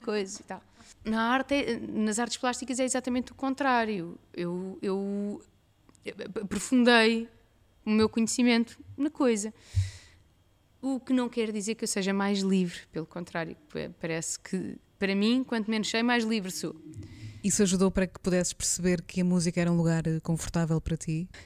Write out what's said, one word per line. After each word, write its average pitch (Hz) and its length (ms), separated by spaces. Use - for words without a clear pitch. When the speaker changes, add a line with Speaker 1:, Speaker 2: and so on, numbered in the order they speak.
Speaker 1:
coisa 208 380
e - 40
tal. 190 180
Na 220 180
arte 269 220
é, 262 240
nas 214 400
artes 240 180
plásticas 247 420
é 262 60
exatamente 247 480
o - 20
contrário. 233 840
Eu, 180 480
eu, 202 600
eu - 100
aprofundei 226 840
o 214 60
meu 214 180
conhecimento 233 680
na 285 140
coisa. 220 420
O 262 200
que 262 120
não 247 160
quer 226 220
dizer 214 240
que 226 100
eu 214 40
seja 196 240
mais 196 280
livre, 190 380
pelo 160 140
contrário, 170 500
pa-, 156 180
parece 165 380
que, - 380
para 196 160
mim, 226 280
quanto 226 280
menos 220 180
sei, 226 140
mais 240 220
livre 214 280
sou. 160 240
Speaker 2:
Isso 202 200
ajudou 190 280
para 185 160
que - 140
pudesses 180 320
perceber 180 500
que - 180
a 180 40
música 180 360
era 170 120
um 170 40
lugar, 165 300
eh, 160 140
confortável 160 600
para 160 160
ti? 160 320